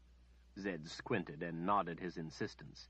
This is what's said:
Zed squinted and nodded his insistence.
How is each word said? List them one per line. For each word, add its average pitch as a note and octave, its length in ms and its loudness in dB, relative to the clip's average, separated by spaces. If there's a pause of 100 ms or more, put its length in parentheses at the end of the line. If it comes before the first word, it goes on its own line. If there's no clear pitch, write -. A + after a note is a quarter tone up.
(580)
Zed F2+ 300 0
squinted E2 540 0
and E2+ 220 0
nodded F2+ 360 4
his F2+ 160 -4
insistence. - 720 -6